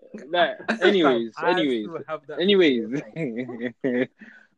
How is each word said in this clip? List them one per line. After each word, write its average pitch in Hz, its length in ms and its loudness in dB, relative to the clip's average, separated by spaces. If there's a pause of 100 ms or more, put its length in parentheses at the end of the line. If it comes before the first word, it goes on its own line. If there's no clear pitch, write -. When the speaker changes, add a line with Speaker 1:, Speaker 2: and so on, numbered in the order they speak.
Speaker 1:
<laughs> 147 260 -10
Speaker 2:
like, 165 280 2
Speaker 1:
Fam, - 240 -6
Speaker 2:
anyways, 139 560 4
Speaker 1:
I 160 140 0
Speaker 2:
anyways, 127 340 0
Speaker 1:
still 156 220 -12
have 156 200 -10
that 147 120 -8
Speaker 2:
anyways. 165 500 4
Speaker 1:
video. 123 1200 -6
Speaker 2:
<laughs> - 60 -20 (420)